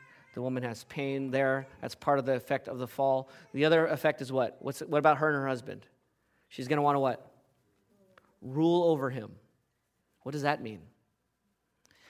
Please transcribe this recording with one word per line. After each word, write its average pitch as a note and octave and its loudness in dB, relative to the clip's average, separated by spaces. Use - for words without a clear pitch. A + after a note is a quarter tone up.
the B2 -8
woman B2+ -4
has A2+ -8
pain C#3 -4
there. C3+ 0
That's B2+ -8
part C#3+ 0
of B2+ 0
the C3+ 2
effect B2+ -4
of B2+ -8
the B2 -6
fall. C3+ 0
The C#3+ 2
other D#3+ 6
effect D#3 0
is B2+ -10
what? C3 0
What's, - -8
what D#3 -2
about D3 6
her D#3 2
and D3 2
her C3+ -2
husband? A2 -6
She's B2+ -10
gonna D3 2
wanna C#3+ 4
what? C3 0
Rule E3 2
over C#3+ 2
him. A#2+ -8
What C#3 -8
does D3 -6
that D3 0
mean? G#2+ -12